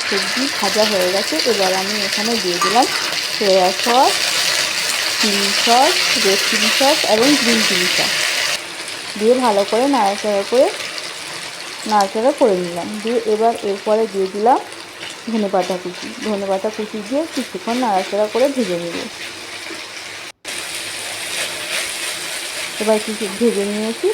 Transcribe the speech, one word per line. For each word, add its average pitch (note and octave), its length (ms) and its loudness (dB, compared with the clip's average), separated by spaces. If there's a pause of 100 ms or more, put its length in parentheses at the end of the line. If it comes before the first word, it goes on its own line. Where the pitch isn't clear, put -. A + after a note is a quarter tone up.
সবজি G3 340 -2 (180)
ভাজা G#3+ 320 2
হয়ে F3+ 220 2
গেছে, G#3 200 0 (160)
এবার G3 200 2 (100)
আমি G3 140 -2 (120)
এখানে G#3+ 260 0 (100)
দিয়ে F3 220 0
দিলাম G#3+ 220 4 (500)
সয়া F#3+ 340 4 (140)
সস, C4 280 6 (1080)
চিলি G3+ 300 2 (140)
সস, C4 280 6 (320)
রেড G3 240 4
চিলি G#3+ 300 2
সস C#4 200 4 (160)
এবং A3+ 140 4 (120)
গ্রিন A3+ 280 4
চিলি F#3 280 0
সস। - 160 0 (1040)
দিয়ে A3 160 6 (100)
ভালো G3+ 260 4
করে A3+ 140 2 (100)
নাড়াচাড়া G#3 580 2
করে, C4+ 160 6 (1200)
নাড়াচাড়া G#3+ 500 4
করে A3 220 6
নিলাম। F3 260 -6 (140)
দিয়ে A#3 160 0 (140)
এবার A3+ 220 4 (160)
এরপরে G#3+ 320 2 (100)
দিয়ে F#3+ 220 0
দিলাম A3+ 240 4 (720)
ধনেপাতা G3 520 0
কুচি। F3+ 260 -8 (180)
ধনেপাতা G3 500 0
কুচি G#3+ 220 -6 (100)
দিয়ে C#4 140 0 (120)
কিছুক্ষণ A#3 500 -4
নাড়াচাড়া G3+ 480 0
করে B3 220 4
ভেজে F#3+ 280 0
নেব। E3+ 140 -6 (3750)
এবার G#3+ 220 4
কিছু G#3+ 200 -4 (140)
ভেজে G3+ 340 2
নিয়েছি, A3 420 -2